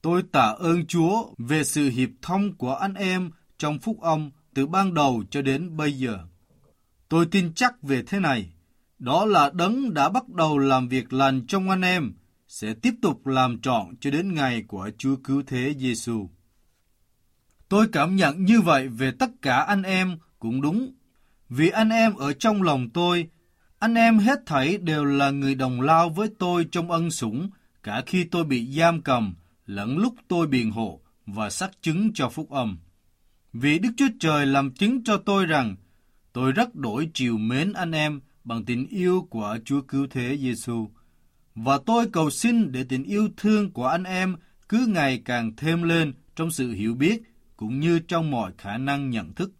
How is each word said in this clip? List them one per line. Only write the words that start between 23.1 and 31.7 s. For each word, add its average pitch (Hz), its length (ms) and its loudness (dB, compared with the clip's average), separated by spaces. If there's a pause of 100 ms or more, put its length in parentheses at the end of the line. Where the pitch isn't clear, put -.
anh 226 160 0
em 226 240 6
hết 269 280 2
thảy 151 320 0
đều 156 260 0
là 139 260 2
người 139 240 0
đồng 127 260 -2
lao 165 300 4
với 202 180 -2 (100)
tôi 175 340 0
trong 170 180 -4
ân 165 200 0
sủng, 143 400 -6 (320)
cả 110 240 -6
khi 180 180 0
tôi 170 200 -2
bị 131 280 -2
giam 165 300 2
cầm, 113 320 0 (320)
lẫn 104 320 -4
lúc 233 160 0 (140)
tôi 170 180 2
biện 120 240 0
hộ 104 300 -6 (260)
và 104 240 -6
xác 190 200 -6 (120)